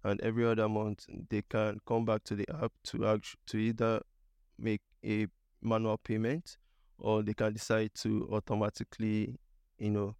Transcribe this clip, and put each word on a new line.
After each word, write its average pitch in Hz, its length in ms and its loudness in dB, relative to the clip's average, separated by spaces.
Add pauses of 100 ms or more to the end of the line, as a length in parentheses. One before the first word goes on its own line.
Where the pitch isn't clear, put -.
And 101 160 0
every 113 260 2
other 110 220 4
month, 107 380 -2 (220)
they 104 200 0
can 107 380 0
come 117 180 2
back 110 200 2
to 107 120 -4
the 101 100 -2 (160)
app 113 100 -2 (120)
to - 220 -2
act-, 107 300 0 (120)
to - 80 -4
either 113 440 2 (580)
make 110 220 0 (240)
a 107 220 0 (340)
manual 110 380 0
payment, 117 580 -2 (420)
or 107 260 0
they 107 100 -2
can 107 180 2
decide 110 440 0
to 110 360 0
automatically, 107 1000 -2 (440)
you 104 120 0
know 104 300 0